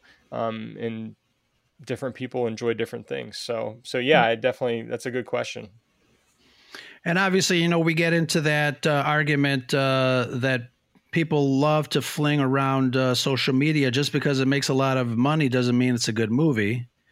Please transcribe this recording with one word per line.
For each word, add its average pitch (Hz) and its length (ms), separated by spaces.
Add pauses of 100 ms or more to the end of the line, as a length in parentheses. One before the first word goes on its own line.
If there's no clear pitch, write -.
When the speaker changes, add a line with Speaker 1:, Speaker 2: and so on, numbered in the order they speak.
(320)
Speaker 1:
um, 113 480
and 110 360 (720)
different 127 280
people 127 320
enjoy 117 280
different 113 340
things. 123 300
So, 113 460
so - 160
yeah, 131 240
Speaker 2:
Mm-hmm. 113 80
Speaker 1:
I 117 40
definitely, 120 480
that's 117 220
a 127 60
good 120 140
question. 117 440 (1400)
Speaker 3:
And 170 120
obviously, 185 440
you 170 80
know, 170 100
we 165 140
get 165 180
into 165 300
that, 147 440
uh, 147 200
argument, 143 680
uh, 131 560
that 123 420 (400)
people 147 460
love 151 320
to 143 120
fling 147 400
around, 135 560
uh, 131 180
social 135 400
media. 139 360
Just 139 200
because 143 300
it 131 60
makes 139 200
a 143 60
lot 131 240
of 120 200
money 143 300
doesn't 123 300
mean 127 180
it's 117 140
a 113 40
good 110 180
movie. 120 560 (240)